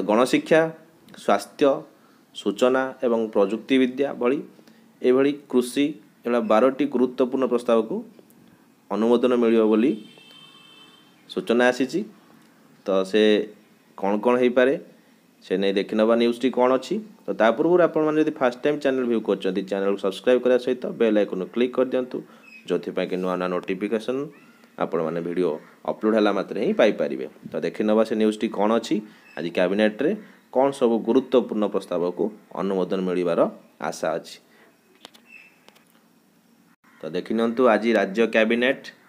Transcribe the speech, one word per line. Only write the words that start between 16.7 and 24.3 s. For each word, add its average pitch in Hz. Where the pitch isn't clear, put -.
ଅଛି। 127
ତ -
ତା 104
ପୂର୍ବରୁ 165
ଆପଣମାନେ 156
ଯଦି 156
ଫାଷ୍ଟ 123
ଟାଇମ୍ 147
ଚ୍ୟାନେଲ୍ 131
ଭ୍ୟୁ 113
କରୁଛନ୍ତି, 98
ଚ୍ୟାନେଲକୁ 98
ସବସ୍କ୍ରାଇବ୍ 120
କରିବା 123
ସହିତ 127
ବେଲ୍ 110
ଆଇକନ୍କୁ 95
କ୍ଲିକ୍ 123
କରିଦିଅନ୍ତୁ, 127
ଯେଉଁଥିପାଇଁ 90
କି 92
ନୂଆ 92
ନୂଆ 90
ନୋଟିଫିକେସନ୍ 101